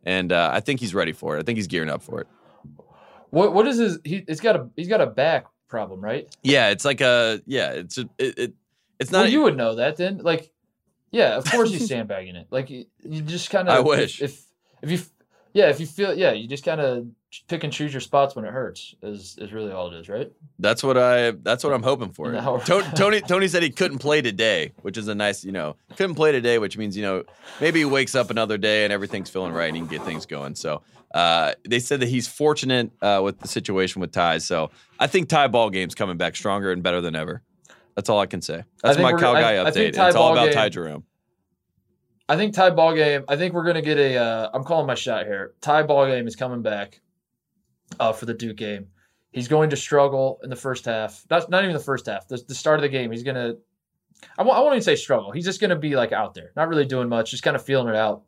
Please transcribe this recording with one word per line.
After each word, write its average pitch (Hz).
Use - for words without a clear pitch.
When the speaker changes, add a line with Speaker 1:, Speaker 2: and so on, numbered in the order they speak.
Speaker 1:
And, 90
uh, 85
I 85
think 135
he's 98
ready 82
for 76
it. -
I 82
think 113
he's 101
gearing 80
up 73
for -
it. -
Speaker 2:
What, 170
what 214
is 262
his, 202
he, 180
it's 156
got 220
a, 127
he's 170
got 214
a 143
back 131
problem, 98
right? 117
Speaker 1:
Yeah, 131
it's -
like 135
a, 120
yeah, 104
it's 85
a, 123
it, 127
it, 120
it's 135
not 185
Speaker 2:
Well, 196
Speaker 1:
a 220
Speaker 2:
you 294
would 202
know 113
that 135
then. 185
Like, 160
yeah, 156
of 135
course 226
he's 190
Speaker 1:
<laughs> -
Speaker 2:
sandbagging 101
it. 85
Like, 131
you, 127
you 156
just 170
kinda, 185
Speaker 1:
I 127
Speaker 2:
if, 127
Speaker 1:
wish. 131
Speaker 2:
if, -
if 147
you, 175
yeah, 190
if 139
you 160
feel, 190
yeah, 165
you 110
just 135
kinda 135
ch-, -
pick 165
and 147
choose 147
your 131
spots 139
when 113
it 107
hurts -
is, 95
is 104
really 107
all 90
it -
is, 82
right? 110
Speaker 1:
That's 107
what 131
I, 123
that's 110
what 143
I'm 120
hoping 123
for. -
Speaker 2:
No. 127
<laughs> 120
Speaker 1:
To-, 190
Tony, 202
Tony 190
said 175
he 160
couldn't 143
play 147
today, 107
which 98
is 107
a 107
nice, 104
you 95
know, 80
couldn't 185
play 156
today, 120
which 104
means, 104
you 107
know, 95
maybe 160
he 151
wakes 135
up 123
another 110
day 107
and 104
everything's 101
feeling 90
right 82
and 80
he 82
can 82
get 78
things 80
going. 71
So, 76
uh, 82
they 120
said 139
that 123
he's 123
fortunate, 131
uh, 101
with 98
the -
situation 95
with 87
Ty. 85
So 80
I 139
think 160
Ty 147
Ball 113
game's 92
coming 92
back 85
stronger 98
and 90
better 87
than 85
ever. 78
That's 104
all 107
I 98
can 90
say. -
Speaker 2:
I 85
Speaker 1:
That's 143
Speaker 2:
think 175
Speaker 1:
my 127
Speaker 2:
we're, 120
Speaker 1:
Cal 123
Speaker 2:
I, -
Speaker 1:
Guy 110
Speaker 2:
I -
think 82
Speaker 1:
update. -
Speaker 2:
Ty 185
Speaker 1:
It's 175
all 120
Speaker 2:
Ball 165
Speaker 1:
about 120
Speaker 2:
game, -
Speaker 1:
Ty 107
Jerome. 82
Speaker 2:
I -
think 208
Ty 185
Ballgame, 156
I 143
think 175
we're 170
gonna 170
get 147
a, 131
uh, 113
I'm 131
calling 156
my 123
shot 107
here. 98
Ty 151
Ballgame 135
is 110
coming 123
back, 104
uh, 113
for -
the 117
Duke 113
game. 104
He's 123
going 156
to 143
struggle 135
in -
the 127
first 127
half. 110
Not, 165
not 185
even 180
the 139
first 131
half. 101
The, 127
the 135
start 151
of -
the 143
game, 123
he's 113
gonna, 123
I 139
won't, 170
I 233
won't 285
even 233
say 151
struggle. 107
He's 160
just 190
gonna 185
be, 147
like, 120
out 107
there, 80
not 160
really 151
doing 127
much, 117
just -
kinda 147
feeling 131
it 110
out, 107